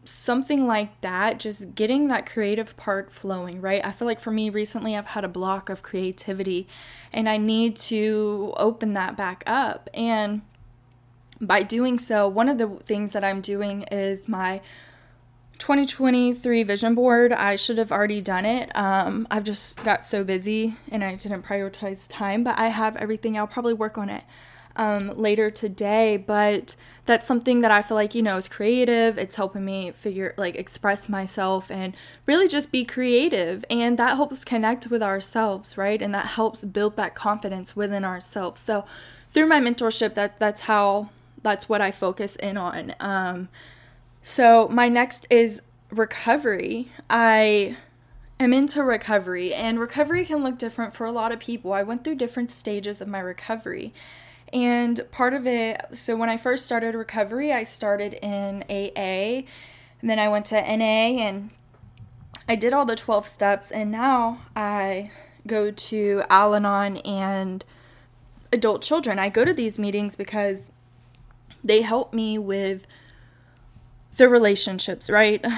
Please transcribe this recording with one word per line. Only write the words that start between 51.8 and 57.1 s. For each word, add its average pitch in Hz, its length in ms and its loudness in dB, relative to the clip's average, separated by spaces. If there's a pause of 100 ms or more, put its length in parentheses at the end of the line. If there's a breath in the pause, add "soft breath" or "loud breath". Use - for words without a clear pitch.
went 233 220 -6
through 311 100 -4
different 240 360 -4
stages 202 520 -8
of 196 60 -10
my 202 100 -6
recovery, 185 760 -8 (580 loud breath)
and 240 500 0 (100)
part 254 240 0
of 254 120 -2
it, 226 360 -2 (100)
so 233 240 -4
when 226 140 0
I 226 80 -2
first 254 260 0
started 226 300 -2
recovery, 226 580 -2